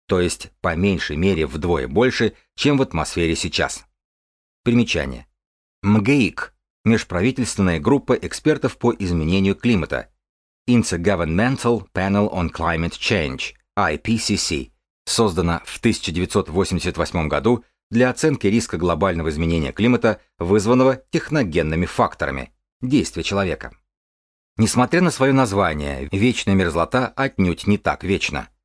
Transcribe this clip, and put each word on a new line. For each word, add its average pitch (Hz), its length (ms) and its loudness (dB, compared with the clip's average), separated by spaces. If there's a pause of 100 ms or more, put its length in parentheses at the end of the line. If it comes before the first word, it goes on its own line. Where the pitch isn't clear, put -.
то 92 140 2
есть - 300 -4 (100)
по 87 140 -2
меньшей 87 400 0
мере 80 320 0
вдвое 73 400 -2
больше, 110 460 0 (220)
чем 147 220 2
в 131 60 2
атмосфере 82 520 -2
сейчас. - 500 -4 (760)
Примечание. 80 640 0 (560)
мгэик — 107 720 0 (320)
межправительственная 101 960 0
группа 131 340 2
экспертов - 640 -2
по 120 160 2
изменению 92 640 0
климата. 80 540 -2 (580)
Intergovernmental 101 1300 0
Panel 98 380 2
on 85 200 -2
Climate 82 480 -2
Change, 73 540 -2 (220)
I 85 220 0
P 113 200 -2
C 104 200 -2
C, 69 320 -4 (360)
создана 85 600 0
в - 140 -14
тысяча 107 320 0
девятьсот 90 380 -2
восемьдесят 85 480 -2
восьмом 82 320 -2
году 90 340 0 (260)
для 123 200 2
оценки 131 380 0
риска 104 300 0
глобального 85 520 0
изменения 80 420 0
климата, 113 480 2 (180)
вызванного 120 720 2
техногенными 87 760 0
факторами – 69 680 -4 (300)
действия 127 420 0
человека. 95 520 -4 (840)
Несмотря 123 440 2
на 175 100 2
своё 135 220 2
название, 80 760 0
вечная 101 440 2
мерзлота 90 520 0
отнюдь 98 600 -2
не 104 100 2
так - 260 -2
вечна. 90 460 -4 (160)